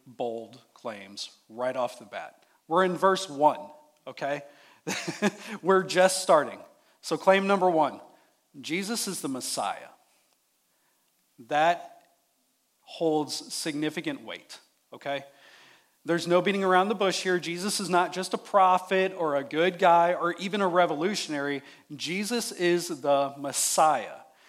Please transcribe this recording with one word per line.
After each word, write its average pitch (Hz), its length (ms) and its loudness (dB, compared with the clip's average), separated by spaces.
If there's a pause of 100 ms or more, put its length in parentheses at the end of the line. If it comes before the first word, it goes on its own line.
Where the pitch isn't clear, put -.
bold 117 540 -10 (120)
claims 101 580 -14 (180)
right 123 280 -4
off 123 220 -4
the 117 60 -20
bat. - 400 -16 (240)
We're 175 160 4
in 180 120 0
verse 185 320 2
one, 143 300 2 (480)
okay? 143 360 -8 (600)
<laughs> 202 600 -6
We're 185 200 4
just 180 400 2
starting. 143 360 4 (440)
So 160 160 -4
claim 196 280 4
number 190 240 2
one, 147 300 0 (600)
Jesus 185 480 -6
is 170 120 -6
the 156 80 -6
Messiah. 120 640 -6 (1600)
That 160 520 0 (800)
holds 156 720 -4
significant 151 720 -6
weight, - 360 -16 (340)
okay? 139 300 -8 (840)
There's 170 200 0
no 175 140 6
beating 196 240 2
around 185 240 4
the 226 60 0
bush 190 280 0
here. 185 160 2
Jesus 175 420 -4
is 175 100 -4
not 175 240 2
just 185 180 -8
a 220 60 -2
prophet 190 800 4
or 151 200 0
a 135 80 -2
good 170 340 0
guy 175 360 6
or 170 200 -2
even 196 280 -4
a 190 60 2
revolutionary. 156 920 0 (320)
Jesus 196 580 -4
is 175 360 0
the 139 480 0
Messiah. 139 840 0 (280)